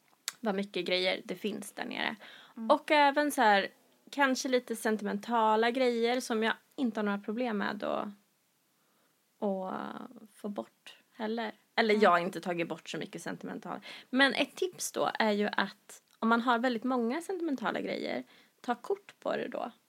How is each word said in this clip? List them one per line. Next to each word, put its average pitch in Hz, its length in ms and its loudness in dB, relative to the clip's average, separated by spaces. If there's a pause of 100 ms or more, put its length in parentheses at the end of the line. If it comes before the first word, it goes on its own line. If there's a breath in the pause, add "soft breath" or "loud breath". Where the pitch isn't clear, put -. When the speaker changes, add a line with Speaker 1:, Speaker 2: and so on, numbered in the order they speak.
(400)
Speaker 1:
vad 208 160 0
mycket 202 300 -2
grejer 180 400 0
det 190 100 -6
finns - 360 -6
där - 140 -8
nere. - 300 -4 (420 loud breath)
Speaker 2:
Mm. 220 140 -8
Speaker 1:
Och 294 200 2
även 294 400 6
så 262 100 0
här, 208 260 6 (440)
kanske 269 380 2
lite 247 260 0
sentimentala 220 960 2
grejer 240 480 0
som 226 240 -2
jag 220 100 2 (220)
inte 226 240 -2
har 208 60 -2
några 202 140 0
problem 220 380 -4
med - 260 -4
att, 76 300 -4 (1300)
att 190 680 -6 (260)
få 214 140 -10
bort - 460 -12 (220)
heller. 220 340 -6 (240)
Eller 220 180 6
Speaker 2:
Mm. 214 100 6
Speaker 1:
jag 190 60 10
har 175 100 8
inte 170 220 -4
tagit 175 260 -2
bort - 220 -8
så 170 80 -6
mycket 170 240 -8
sentimental. - 580 -10 (300 loud breath)
Men 269 240 4
ett - 220 -2
tips - 360 -6
då - 280 0
är 220 120 2
ju 208 200 0
att - 500 -6 (180)
om 226 100 2
man 233 120 4
har 233 180 2
väldigt 233 240 -2
många 254 380 -2
sentimentala 330 600 -4
grejer, - 420 -6 (380 soft breath)
ta 240 140 -4
kort - 440 -8
på - 160 -4
det - 120 -4
då. - 240 -6 (180)